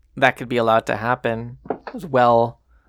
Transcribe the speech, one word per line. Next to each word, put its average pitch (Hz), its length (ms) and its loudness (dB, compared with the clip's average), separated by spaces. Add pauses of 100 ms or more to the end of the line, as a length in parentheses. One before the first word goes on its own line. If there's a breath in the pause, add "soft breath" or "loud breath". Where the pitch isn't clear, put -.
(160)
that 131 220 2
could 127 100 -12
be 120 100 -4
allowed 113 280 2
to 117 100 -2
happen 117 640 -4 (360)
was 208 120 -12
well, 120 560 2 (280 soft breath)